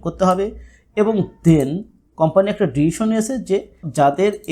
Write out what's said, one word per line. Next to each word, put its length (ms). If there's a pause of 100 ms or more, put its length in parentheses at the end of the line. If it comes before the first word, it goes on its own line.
করতে 260
হবে। 160 (540)
এবং 140 (300)
then 240 (520)
কোম্পানি 340
একটা 120 (100)
ডিসিশন 360
নিয়েছে 220 (140)
যে 100 (400)
যাদের 340 (200)